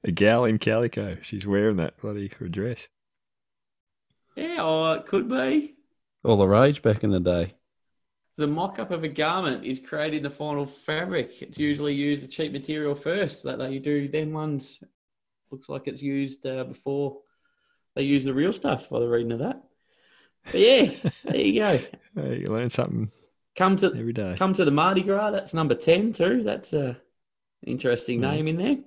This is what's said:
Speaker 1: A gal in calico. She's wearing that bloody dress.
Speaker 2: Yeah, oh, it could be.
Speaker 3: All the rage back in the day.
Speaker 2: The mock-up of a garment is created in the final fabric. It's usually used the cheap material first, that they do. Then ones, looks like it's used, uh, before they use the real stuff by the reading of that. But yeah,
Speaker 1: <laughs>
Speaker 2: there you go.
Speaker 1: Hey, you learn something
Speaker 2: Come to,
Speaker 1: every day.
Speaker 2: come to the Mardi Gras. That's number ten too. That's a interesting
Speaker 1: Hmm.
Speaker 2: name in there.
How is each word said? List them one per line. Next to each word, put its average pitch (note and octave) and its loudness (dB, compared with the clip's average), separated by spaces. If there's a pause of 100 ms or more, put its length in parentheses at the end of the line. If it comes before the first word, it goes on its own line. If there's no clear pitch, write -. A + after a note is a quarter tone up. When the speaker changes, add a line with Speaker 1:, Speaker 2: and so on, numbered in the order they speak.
Speaker 1:
A F#2+ 0
gal G#2+ 6
in A2 4
calico. A2 0
She's G2 -10
wearing G2+ 4
that - -4
bloody G#2 -8
dress. G2+ -8 (1500)
Speaker 2:
Yeah, E4+ -6
oh, D#3+ 2
it - -4
could G3+ 0
be. G3 0 (500)
Speaker 3:
All A#2 6
the G2 6
rage B2+ 6
back G#2+ 4
in G#2 4
the F#2 2
day. F2 0 (840)
Speaker 2:
The D3+ -2
mock-up F#3 -4
of E3 -4
a D#3+ -6
garment D3+ -2
is C3 -6
created D#3 -4
in C#3+ -4
the C#3 -4
final C#3+ -4
fabric. D#3 -6
It's - -16
usually D3 0
used C#3+ -2
the C3 -16
cheap D#3 -6
material C#3+ -4
first, E3+ -4
that C3 -6
they C3+ -6
do. C#3+ -2
Then D#3 -4
ones, D3+ -6 (720)
looks C3+ -16
like C#3 -8
it's C3 -12
used, C#3 -4
uh, C3 -4
before C#3 -6 (760)
they - -2
use C#3 4
the C3+ 0
real D#3+ 2
stuff - -4
by A#2+ -2
the A#2+ 0
reading A#2 0
of A#2 -4
that. G#3+ -6 (840)
But - 0
yeah, A#3 8 (180)
Speaker 1:
<laughs> - -8
Speaker 2:
there - -2
you G#3+ 4
go. G3 4 (360)
Speaker 1:
Hey, C3+ -4
you - -6
learn A#2 -2
something A2 -2 (460)
Speaker 2:
Come F#3+ 4
to, F#3+ 2
Speaker 1:
every A#2 -2
day. G2 -4
Speaker 2:
come F#3+ 2
to F#3 4
the C#3+ 6
Mardi F3+ 4
Gras. G3+ 0
That's F#3+ -6
number D#3 2
ten G3+ 4
too. G#3+ 2
That's G#3 -4
a C3 -2 (680)
interesting B2 -2
Speaker 1:
Hmm. B2 0
Speaker 2:
name D#3 -2
in D#3+ -2
there. B3+ 0 (100)